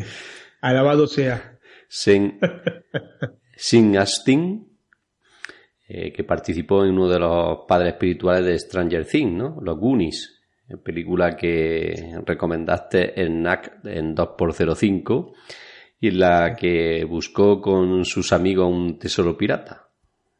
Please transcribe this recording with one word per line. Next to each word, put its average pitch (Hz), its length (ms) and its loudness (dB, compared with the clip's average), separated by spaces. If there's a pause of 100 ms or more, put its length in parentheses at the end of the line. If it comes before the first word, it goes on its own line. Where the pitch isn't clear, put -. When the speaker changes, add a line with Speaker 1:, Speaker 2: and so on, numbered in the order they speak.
(640)
Speaker 1:
Alabado 143 440 4
sea. 131 520 -4 (280)
Speaker 2:
Sen, 101 520 2 (580)
Speaker 1:
<laughs> - 600 -14
Speaker 2:
Sean 110 420 4
Astin, 160 680 0 (1160)
eh, 87 280 -12
que - 100 -6
participó 87 600 0
en 95 80 2
uno 92 180 2
de 90 80 2
los 85 400 0 (100)
padres 87 240 2
espirituales 90 540 0
de 85 120 2
Stranger 85 460 -2
Things, 135 280 0
¿no? 135 280 -6
Los 87 180 -6
Goonies, 98 600 -2 (300)
eh, - 80 -14
película 85 580 -2
que 82 800 -2 (100)
recomendaste 85 960 -2
en 82 220 -2
nac - 420 -4
en 82 300 -6
dos 82 240 -2
por 82 160 0
cero 80 200 0
cinco, 107 600 -2 (680)
y 113 80 0
en 92 100 0
la 87 360 4
que 82 500 0
buscó 95 580 2
con 92 420 2
sus - 300 -4
amigos 92 360 2
un 87 280 -2
tesoro 85 400 -2
pirata. - 500 -4 (520)